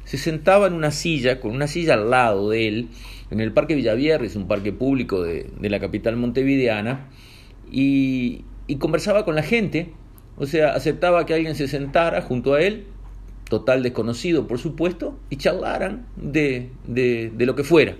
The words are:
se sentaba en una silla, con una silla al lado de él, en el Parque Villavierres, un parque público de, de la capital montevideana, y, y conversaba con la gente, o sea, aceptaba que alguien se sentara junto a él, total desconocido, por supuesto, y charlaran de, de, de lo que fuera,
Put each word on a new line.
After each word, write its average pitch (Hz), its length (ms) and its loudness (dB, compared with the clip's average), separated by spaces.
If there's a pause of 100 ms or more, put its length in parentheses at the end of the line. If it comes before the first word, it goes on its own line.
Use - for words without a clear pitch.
se - 120 -8
sentaba 185 520 4
en 180 40 -2
una 156 180 0
silla, 135 480 0
con 107 120 -4
una 135 160 -2
silla 160 280 2
al 110 140 2
lado 110 400 4
de 110 200 2
él, 113 200 -4 (400)
en 107 120 -2
el 110 100 -2
Parque 151 240 2
Villavierres, 123 600 2
un 95 100 -4
parque 101 260 -2
público 123 480 0
de, 85 380 -4
de 101 100 -2
la 101 120 0
capital 101 340 -2
montevideana, 123 920 0 (640)
y, 131 720 0 (240)
y 147 80 -4
conversaba 170 480 2
con 160 100 -2
la 151 80 2
gente, 175 480 0 (460)
o 139 100 -4
sea, 151 280 4
aceptaba 160 520 2
que 160 80 0
alguien 160 220 0
se 147 100 -2
sentara 151 560 0
junto 127 320 0
a 147 80 6
él, 208 220 0 (640)
total 127 320 2
desconocido, 120 640 0
por 120 140 -4
supuesto, 170 580 -4 (100)
y - 100 -6
charlaran - 760 -2
de, 135 560 -2 (160)
de, 120 480 0
de 117 120 2
lo 131 100 0
que 143 80 -2
fuera, 139 360 4